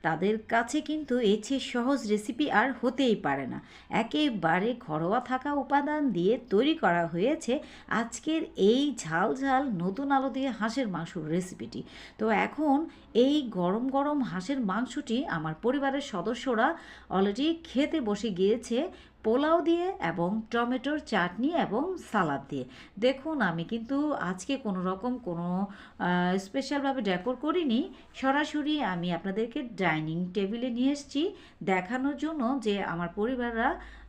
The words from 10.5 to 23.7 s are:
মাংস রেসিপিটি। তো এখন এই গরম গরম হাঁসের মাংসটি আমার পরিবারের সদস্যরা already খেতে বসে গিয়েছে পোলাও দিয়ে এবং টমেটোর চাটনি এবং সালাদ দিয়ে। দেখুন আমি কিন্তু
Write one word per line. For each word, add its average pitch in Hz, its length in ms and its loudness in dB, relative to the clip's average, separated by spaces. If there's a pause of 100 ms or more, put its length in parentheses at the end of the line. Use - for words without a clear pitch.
মাংস 170 300 -6
রেসিপিটি। 180 640 -4 (360)
তো 220 100 0
এখন 269 580 2 (280)
এই 277 360 6
গরম 190 380 0
গরম 277 340 0
হাঁসের 185 380 -2
মাংসটি 240 680 -2
আমার 160 280 -2
পরিবারের 269 460 0
সদস্যরা 240 760 0 (340)
already 208 440 2 (100)
খেতে 294 360 2
বসে 208 300 0
গিয়েছে 226 640 2 (320)
পোলাও 294 360 4
দিয়ে 339 400 2
এবং 180 500 0
টমেটোর 247 480 0
চাটনি 220 500 0
এবং 302 500 0 (140)
সালাদ 156 360 2
দিয়ে। 131 160 -4 (340)
দেখুন 269 420 0
আমি 170 240 0
কিন্তু 269 480 -2